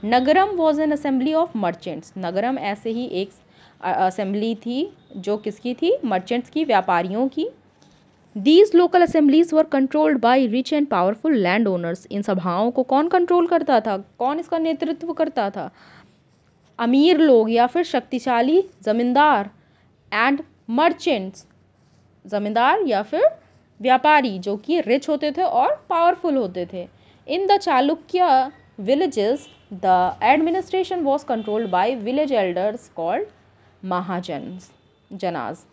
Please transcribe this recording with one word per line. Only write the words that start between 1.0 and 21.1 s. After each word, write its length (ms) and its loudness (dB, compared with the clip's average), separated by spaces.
of 160 -8
merchants। 560 -8
नगरम 420 -4
ऐसे 300 -8
ही 160 -6
एक 240 -6
अ-, 120 -4
असेंबली 640 -2
थी, 380 -8
जो 200 -4
किसकी 360 -8
थी? 320 0
मर्चेंट्स 440 -4
की, 140 -4
व्यापारियों 640 0
की। 220 -6
These 380 6
local 300 4
assemblies 480 2
were 180 2
controlled 480 0
by 300 4
rich 240 -2
and 140 0
powerful 500 0
landowners। 760 -2
इन 100 -4
सभाओं 500 -2
को 120 -2
कौन 240 0
कंट्रोल 400 2
करता 320 2
था? 180 -4
कौन 420 -6
इसका 180 -6
नेतृत्व 560 -4
करता 360 -2
था? 220 -10
अमीर 380 4
लोग 340 6
या 160 2
फिर 160 0
शक्तिशाली 800 0
ज़मींदार 680 2
and 280 0
merchants। 680 0